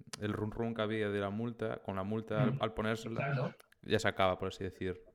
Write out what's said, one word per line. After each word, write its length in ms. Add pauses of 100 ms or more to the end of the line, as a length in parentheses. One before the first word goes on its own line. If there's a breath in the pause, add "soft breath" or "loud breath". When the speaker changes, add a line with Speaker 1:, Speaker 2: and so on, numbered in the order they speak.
(200)
Speaker 1:
el 120
run 180
run 240
que 80
había 280
de 100
la 100
multa, 540
con 120
la 60
multa 400
al, 120
Speaker 2:
Mm. 80
Speaker 1:
al 120
ponérsela, 460
Speaker 2:
Exacto. 340 (280)
Speaker 1:
ya 160
se 100
acaba, 300
por 100
así 160
decir. 360 (140)